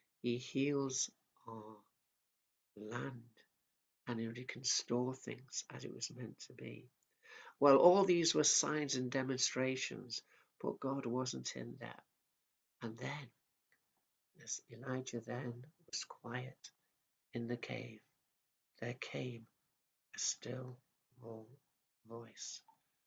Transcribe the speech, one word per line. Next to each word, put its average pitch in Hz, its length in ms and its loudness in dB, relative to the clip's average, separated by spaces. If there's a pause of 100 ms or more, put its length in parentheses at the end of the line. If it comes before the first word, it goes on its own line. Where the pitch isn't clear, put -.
(220)
he 120 160 0
heals 139 720 0 (360)
our 110 300 -10 (1000)
land 120 460 -6 (840)
and 117 120 -2
he 113 260 -4
can - 180 -10
restore 127 520 2
things 120 500 -8 (100)
as 123 100 -8
it - 100 -6
was - 220 -6
meant 123 300 -8
to - 80 -16
be. 120 340 -12 (720)
Well, 139 160 12
all 185 280 10
these 170 300 6
were 156 100 6
signs 147 520 4
and 127 140 0
demonstrations, 131 1120 0 (400)
but - 180 -2
God 135 240 -2
wasn't 127 520 -2
in 120 220 -8
there. 117 260 -10 (760)
And 113 160 -6
then, 135 340 -6 (1120)
as - 180 -8 (120)
Elijah 127 480 -4
then 120 320 -6 (340)
was - 180 -6
quiet 127 640 -10 (640)
in 117 140 -2
the 120 80 0
cave, 117 440 -6 (800)
there 123 140 -4
came 127 520 -6 (680)
a - 40 -10
still 127 600 -4 (400)
small 113 300 -10 (580)
voice. 113 540 -10 (460)